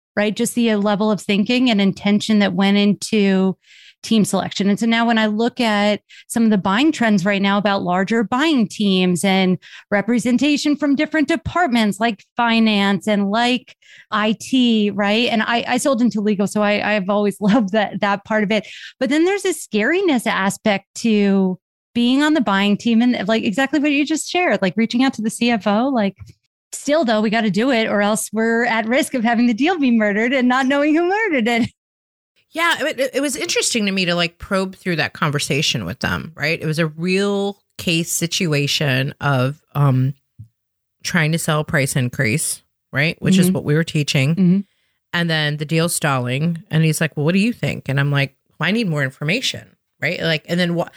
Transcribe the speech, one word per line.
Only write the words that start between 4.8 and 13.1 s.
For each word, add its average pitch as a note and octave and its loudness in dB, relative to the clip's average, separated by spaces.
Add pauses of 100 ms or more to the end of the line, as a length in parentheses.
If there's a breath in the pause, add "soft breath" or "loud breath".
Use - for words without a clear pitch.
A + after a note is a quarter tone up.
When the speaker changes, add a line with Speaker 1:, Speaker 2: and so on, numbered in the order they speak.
Speaker 1:
now A3+ 2
when A3+ 2
I A3 2
look A3 -2
at G#3 2 (260 loud breath)
some A#3 0
of A3 4
the G#3 4
buying G#3+ 2
trends G#3 0
right G3+ 0
now G3 2
about G3+ 0
larger F#3+ 0
buying B3+ 0
teams F#3 0
and F#3+ 2 (320 loud breath)
representation B3 0
from C#4+ 0
different D4+ 0
departments A#3+ 0
like A3+ -2 (140)
finance A3 2
and G3+ 0